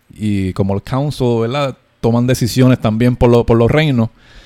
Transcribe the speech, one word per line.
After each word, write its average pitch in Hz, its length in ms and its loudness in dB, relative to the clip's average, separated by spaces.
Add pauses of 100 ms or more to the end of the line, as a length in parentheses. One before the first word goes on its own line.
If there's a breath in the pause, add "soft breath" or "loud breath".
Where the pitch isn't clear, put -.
(120)
y 98 420 -4
como 98 200 -2
el 98 80 -6
Council, 127 600 -4
¿verdad? 127 340 -4 (240)
Toman 120 260 0
decisiones 127 540 2
también 120 360 0
por 123 140 4
lo, 120 160 4
por 120 100 -2
los 117 140 2
reinos, 135 400 0 (360 loud breath)